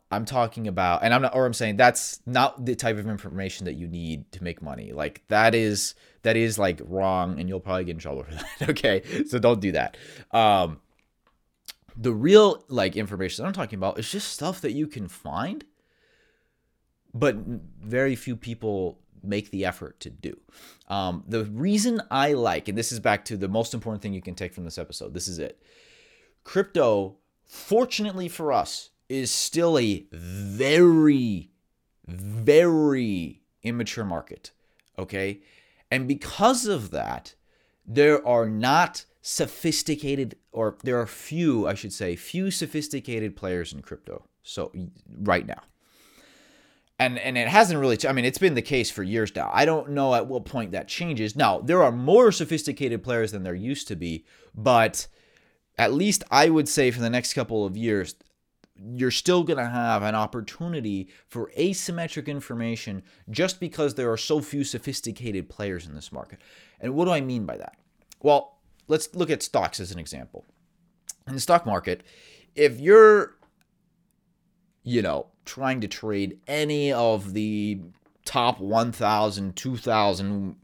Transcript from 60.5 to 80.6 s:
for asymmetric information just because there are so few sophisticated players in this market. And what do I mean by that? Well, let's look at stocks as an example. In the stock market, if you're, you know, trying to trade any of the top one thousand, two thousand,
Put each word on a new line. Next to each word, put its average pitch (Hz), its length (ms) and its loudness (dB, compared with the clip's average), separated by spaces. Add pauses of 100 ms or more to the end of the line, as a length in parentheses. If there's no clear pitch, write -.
for - 300 -8
asymmetric 170 720 -4
information 117 760 -8 (260)
just 170 300 -2
because 151 360 -2
there 123 140 -2
are 113 80 0
so 151 220 -2
few 143 240 -4
sophisticated 117 840 -8
players 92 360 -8
in 76 100 -16
this - 180 -16
market. 67 260 -16 (400)
And 127 140 -6
what 165 120 0
do 180 60 2
I 156 80 2
mean 127 260 -4
by 60 120 -8
that? 50 180 -16 (460)
Well, - 360 2 (300)
let's 156 260 -2
look 175 160 -2
at 143 140 -2
stocks 101 380 -2
as 95 100 -10
an 87 80 -12
example. 64 460 -16 (840)
In 131 60 -12
the 131 80 -8
stock 170 240 4
market, 92 380 -2 (520)
if 131 240 4
you're, 208 560 8 (1500)
you 120 180 0
know, 78 260 -2 (180)
trying 131 340 -4
to 104 80 -4
trade 101 600 -4
any 147 440 0
of 110 420 2
the 107 460 -2 (460)
top 123 340 0
one 113 320 0
thousand, 104 640 0
two 131 220 -6
thousand, 101 880 -2